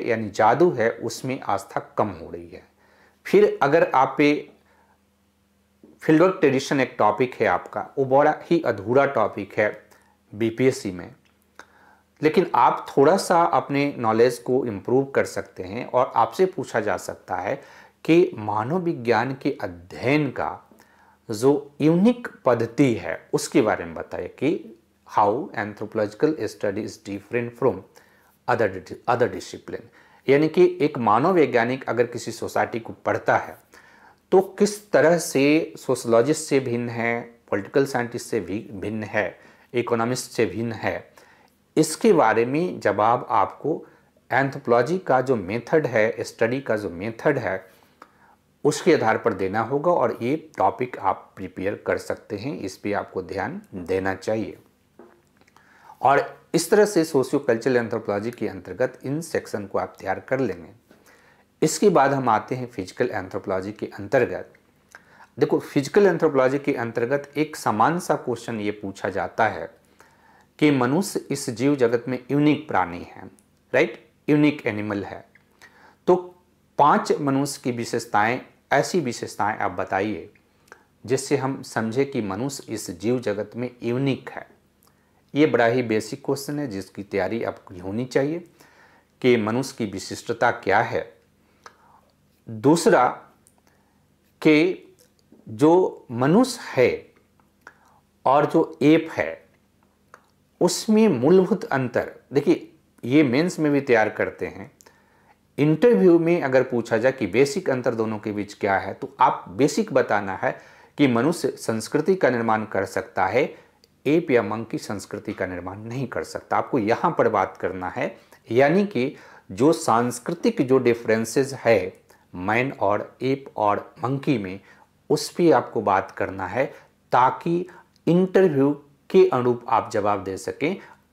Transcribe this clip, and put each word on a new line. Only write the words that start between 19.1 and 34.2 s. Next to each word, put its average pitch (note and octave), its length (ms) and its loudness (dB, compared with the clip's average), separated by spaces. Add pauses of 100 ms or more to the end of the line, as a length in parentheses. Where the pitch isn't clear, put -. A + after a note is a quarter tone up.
के C#3 200 -4
अध्ययन A#2 680 -4
का E2 200 -6 (800)
जो A#2+ 240 2 (280)
यूनिक F3+ 480 2 (160)
पद्धति A#2+ 500 2
है F2 240 -8 (140)
उसके C#3 300 2
बारे F#2+ 220 0
में E2+ 100 -12
बताइए F2 340 -8 (100)
कि C#3 140 0 (540)
how G#2 260 2 (240)
anthropological G#2+ 760 -4 (160)
study G#2 360 -6
is G2+ 180 -12
different A#2 560 -6
from A#2 180 0 (720)
other A2+ 200 2
di-, F#2+ 280 -12 (140)
other A#2+ 180 2
discipline। - 540 -12 (440)
यानी C#3+ 220 4
कि F3+ 180 4 (140)
एक D3 180 -2
मानव A#2+ 340 2
वैज्ञानिक B2+ 560 2
अगर A#2+ 180 0
किसी A#2 260 -10
सोसाइटी G#2+ 480 -4
को G#2 120 -16 (120)
पढ़ता A2+ 320 0
है E2 220 -6 (720)